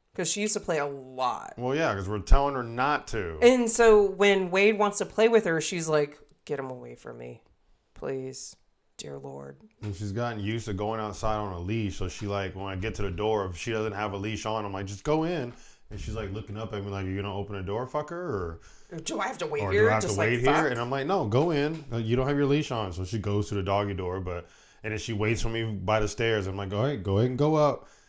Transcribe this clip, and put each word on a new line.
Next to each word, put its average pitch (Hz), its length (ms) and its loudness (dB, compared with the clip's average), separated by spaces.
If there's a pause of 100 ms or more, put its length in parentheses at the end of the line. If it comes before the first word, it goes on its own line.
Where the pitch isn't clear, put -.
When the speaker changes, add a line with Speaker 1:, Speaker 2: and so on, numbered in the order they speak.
(140)
Speaker 1:
'cause 175 180 -2
she 202 80 -2
used 208 140 0
to 190 80 -2
play 165 180 -2
a 143 60 2
lot. 127 720 -6
Speaker 2:
Well, 127 180 0
yeah, 151 180 2
'cause 98 140 -4
we're 104 120 -2
telling 139 360 6
her 123 80 -2
not 127 460 -2
to. 87 320 -4
Speaker 1:
And 240 280 8
so 220 400 8
when 190 420 4
Wade 202 280 4
wants 202 200 0
to 185 60 -2
play 220 220 4
with 226 160 6
her, 165 160 0
she's 160 300 -4
like, 147 280 2 (280)
"Get 147 120 -4
him 131 120 -8
away 123 260 -14
from 120 220 -16
me, 120 240 -14 (520)
please, 131 640 -8 (400)
dear 139 220 -12
Lord." 139 400 -14 (240)
Speaker 2:
And 104 120 -6
she's 98 200 -6
gotten 117 260 -4
used 107 280 -4
to 104 60 -4
going 110 280 -4
outside 107 340 -2
on 104 160 -4
a 87 80 -8
leash, 101 380 -4
so 92 100 -2
she, 95 180 -8
like, 98 300 -4
when 98 120 -8
I 95 100 -6
get 104 180 -4
to - 60 -2
the 98 100 -2
door, 104 360 0
if 87 100 -10
she - 140 -6
doesn't 110 220 -2
have 101 200 -4
a 101 40 -4
leash 104 280 -6
on, 110 180 -2
I'm 101 80 -6
like, 98 140 -6
"Just 101 180 -12
go 156 220 2
in." 151 260 -4 (400)
And 104 80 -10
she's, - 160 -6
like, 104 180 -6
looking 104 240 -10
up 110 160 -8
at 101 100 -6
me 101 60 -8
like, 98 160 -4
"Are 95 40 -4
you 98 120 -2
gonna 98 120 -4
open 101 240 -6
the 95 40 -6
door, 101 260 -4
fucker?" 147 240 -6
Or, 107 480 -6 (440)
Speaker 1:
Do 294 160 -4
I 196 80 -2
have - 100 -6
to - 80 -4
wait - 160 -4
Speaker 2:
or 98 100 0
Speaker 1:
here? 104 120 6
Speaker 2:
"Do - 60 8
I - 40 6
have 110 80 4
Speaker 1:
Just 104 140 0
Speaker 2:
to 101 40 0
Speaker 1:
like, 107 100 4
Speaker 2:
wait 120 140 2
Speaker 1:
fuck? 143 120 6
Speaker 2:
here?" 156 140 4
And 117 100 0
I'm 120 100 -2
like, 135 160 -2
"No, 175 220 2
go 139 240 4
in. 151 420 0
Uh, 117 40 -2
you 113 180 0
don't 131 120 2
have 143 100 2
your 143 100 4
leash 147 240 2
on." 107 200 -2
So 90 140 -6
she 107 140 -4
goes 104 300 0
to 104 60 -4
the 98 60 0
doggy 101 320 0
door, 92 260 -4
but, 87 280 -8 (360)
and 110 80 -6
then 107 80 -4
she 113 140 -6
waits 107 300 0
for 117 60 2
me 113 140 -2
by 107 360 0
the 104 80 2
stairs. 107 400 0
I'm 95 100 -6
like, 98 140 -6
"Go 104 140 2
ahead, 135 180 -2
go 98 160 2
ahead 127 100 4
and 127 80 -4
go 151 180 4
up." 147 320 2 (220)